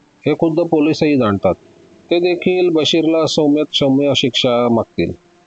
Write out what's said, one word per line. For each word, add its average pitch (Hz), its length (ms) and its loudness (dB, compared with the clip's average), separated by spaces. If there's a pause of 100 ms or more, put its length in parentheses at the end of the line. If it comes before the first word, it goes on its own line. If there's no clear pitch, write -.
(260)
हे 151 80 0
खुद्द 160 260 -2
पोलीसही 156 560 0
जाणतात. 101 380 0 (560)
ते 170 80 2
देखील 180 500 0
बशीरला 160 580 0
सौम्यात 147 480 0
सौम्य 139 420 2
शिक्षा 120 540 0
मागतील, 104 420 -2 (340)